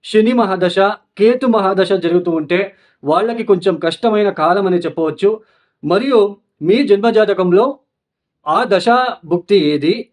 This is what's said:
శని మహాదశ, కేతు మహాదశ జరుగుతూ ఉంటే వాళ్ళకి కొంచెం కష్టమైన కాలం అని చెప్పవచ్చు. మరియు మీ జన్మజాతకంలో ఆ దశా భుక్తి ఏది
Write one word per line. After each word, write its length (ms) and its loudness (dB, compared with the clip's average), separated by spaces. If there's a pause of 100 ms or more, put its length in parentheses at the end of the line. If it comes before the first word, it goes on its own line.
శని 280 2
మహాదశ, 460 0 (400)
కేతు 280 2
మహాదశ 460 0
జరుగుతూ 380 0
ఉంటే 460 -4 (280)
వాళ్ళకి 400 -2
కొంచెం 320 0
కష్టమైన 540 -2
కాలం 360 0
అని 100 0
చెప్పవచ్చు. 640 -2 (440)
మరియు 520 0 (260)
మీ 260 0
జన్మజాతకంలో 920 2 (680)
ఆ 220 0
దశా 560 0
భుక్తి 320 0
ఏది 560 0